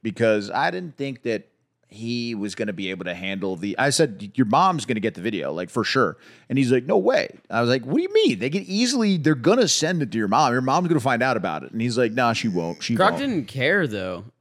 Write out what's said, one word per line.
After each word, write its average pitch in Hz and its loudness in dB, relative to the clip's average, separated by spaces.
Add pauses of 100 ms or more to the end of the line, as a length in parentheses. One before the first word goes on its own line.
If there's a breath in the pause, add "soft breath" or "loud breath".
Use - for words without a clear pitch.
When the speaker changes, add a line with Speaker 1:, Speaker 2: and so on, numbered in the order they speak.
Speaker 1:
because 107 2
I 147 0
didn't 180 -10
think 139 -8
that 107 -4 (420)
he 117 -6
was 101 -6
gonna 107 -4
be 92 -6
able 92 -8
to 87 -6
handle 95 -4
the, 95 -6
I 139 0
said, 107 -2
"Your 131 4
mom's 156 2
gonna 117 -4
get 92 -2
the 85 -14
video, 87 -4
like, 87 -6
for 113 -2
sure." 110 0 (320 loud breath)
And 131 0
he's 127 2
like, 127 2
"No 196 2
way." 220 2 (180)
I 113 -2
was 120 2
like, 127 0
"What 156 0
do 330 2
you 392 -4
mean? 370 4
They 127 -2
can 190 -4
easily, 220 2
they're 156 2
gonna 185 4
send 160 0
it 110 -4
to 110 -2
your 107 2
mom. 123 4
Your 127 2
mom's 156 2
gonna 160 4
find 120 2
out 127 2
about 82 -4
it." 64 -14
And 110 -6
he's 117 -2
like, 120 2
"Nah, 120 2
she 110 -2
won't. 85 -4
She 117 -2
Speaker 2:
Croc 202 4
Speaker 1:
won't." - -4
Speaker 2:
didn't 214 -2
care, 156 0
though. 92 -6 (160)